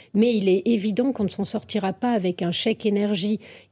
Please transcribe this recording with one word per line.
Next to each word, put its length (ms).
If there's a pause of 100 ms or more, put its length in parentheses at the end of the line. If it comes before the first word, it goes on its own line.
(120)
mais 220
il 160
est 160
évident 460
qu'on 120
ne 60
s'en 160
sortira 480
pas 180
avec 300
un 100
chèque 320
énergie 560 (320)